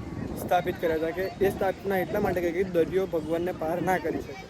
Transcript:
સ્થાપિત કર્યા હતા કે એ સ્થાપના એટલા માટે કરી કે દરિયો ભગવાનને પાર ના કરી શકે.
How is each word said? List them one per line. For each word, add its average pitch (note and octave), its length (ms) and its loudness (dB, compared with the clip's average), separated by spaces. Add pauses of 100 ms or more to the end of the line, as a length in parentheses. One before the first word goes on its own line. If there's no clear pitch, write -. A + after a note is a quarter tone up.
(380)
સ્થાપિત F3+ 420 2
કર્યા D#3+ 200 2
હતા D#3+ 180 -2
કે F#3 80 0 (160)
એ G3 100 6
સ્થાપના G3 480 0
એટલા G3+ 240 0
માટે F#3 180 2
કરી F3 160 2
કે F#3+ 180 0
દરિયો E3+ 340 2
ભગવાનને E3+ 460 0
પાર E3 280 -2
ના F3+ 160 2
કરી E3 240 -2
શકે. C#3+ 120 -10 (160)